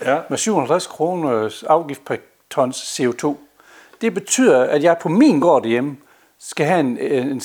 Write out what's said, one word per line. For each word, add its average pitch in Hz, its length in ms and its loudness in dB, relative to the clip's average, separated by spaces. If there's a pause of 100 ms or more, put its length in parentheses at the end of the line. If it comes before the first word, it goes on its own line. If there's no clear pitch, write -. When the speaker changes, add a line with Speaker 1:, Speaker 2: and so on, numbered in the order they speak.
Speaker 1:
Ja. 135 160 0 (120)
Speaker 2:
med 135 80 -4
syv 220 160 -2
hundrede 135 160 0
og 156 40 0
halvtreds 180 140 -2
kroner 147 840 -4
afgift 160 360 0
per 127 100 -6 (340)
tons 127 280 -2 (180)
C - 120 -6
O 120 40 0
to, 143 280 -4 (640)
det 226 120 -2
betyder, 180 500 2
at 147 200 0
jeg 170 180 4
på 165 80 -2
min 208 300 4
gård 147 240 4
derhjemme 123 340 -2 (420)
skal - 260 -4
have 175 140 2
en, 127 180 -2
en, 131 460 -4